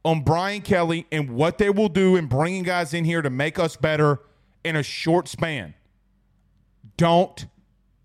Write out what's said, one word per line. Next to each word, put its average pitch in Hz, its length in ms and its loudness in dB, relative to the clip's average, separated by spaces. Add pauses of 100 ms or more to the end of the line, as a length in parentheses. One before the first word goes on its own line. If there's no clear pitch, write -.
on 160 180 0
Brian 185 400 0
Kelly 170 520 0
and 143 180 -2
what 156 280 0
they 202 100 2
will 202 200 2
do 185 280 4
in 165 80 -2
bringing 160 380 -2
guys 175 300 -2
in 170 120 -2
here 165 160 0
to 143 80 -2
make 139 280 -2
us - 200 -2
better 151 420 2 (460)
in 160 100 -2
a 147 80 0
short - 460 0
span. 131 460 -6 (1200)
Don't 170 480 2 (600)